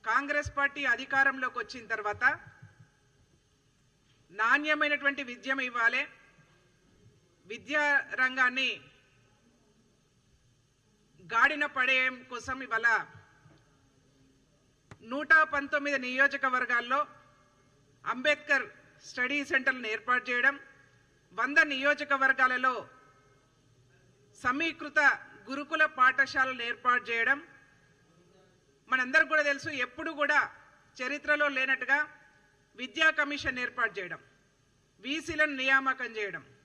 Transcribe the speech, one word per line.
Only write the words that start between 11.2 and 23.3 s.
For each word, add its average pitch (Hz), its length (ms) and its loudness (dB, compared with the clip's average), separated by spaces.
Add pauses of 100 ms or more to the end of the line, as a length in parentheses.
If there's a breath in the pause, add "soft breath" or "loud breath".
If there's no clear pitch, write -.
గాడిన 294 320 4 (120)
పడేయం 262 380 2 (160)
కోసం 254 260 -8 (100)
ఇవాళ 226 200 0 (2250)
నూట 294 220 0 (200)
పంతొమ్మిది 285 520 -2
నియోజకవర్గాల్లో 254 960 0 (1040)
అంబేద్కర్ 262 600 0 (440)
స్టడీ 247 280 -4 (120)
సెంటర్లను 254 460 -2
ఏర్పాటు 247 340 -2
చేయడం, 254 260 2 (800)
వంద 262 260 2 (140)
నియోజకవర్గాలలో 262 1000 2 (1700)